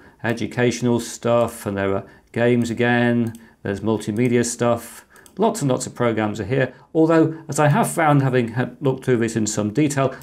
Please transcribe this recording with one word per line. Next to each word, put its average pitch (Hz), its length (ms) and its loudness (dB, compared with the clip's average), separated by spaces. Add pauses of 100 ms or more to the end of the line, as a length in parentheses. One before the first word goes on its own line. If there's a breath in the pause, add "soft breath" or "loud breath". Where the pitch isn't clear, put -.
(220 soft breath)
educational 120 760 0
stuff, 117 640 -2
and 101 100 -4
there 98 180 0
are 98 120 -6 (240 loud breath)
games 117 400 0
again, 120 640 0 (280 loud breath)
there's 101 180 -6
multimedia 113 640 0
stuff, - 580 -4 (320 loud breath)
lots 226 240 0
and 139 100 0
lots - 160 -2
of - 80 -12
programs 107 460 0
are 95 60 -6
here. 131 260 0 (220 loud breath)
Although, 160 520 4
as 147 140 -2
I 147 80 4
have 208 220 2
found, 147 320 2
having 123 260 0
had 123 320 -4
looked 135 240 -2
through 127 140 2
this 113 180 -2
in 107 100 0
some 104 280 -2
detail, 139 480 0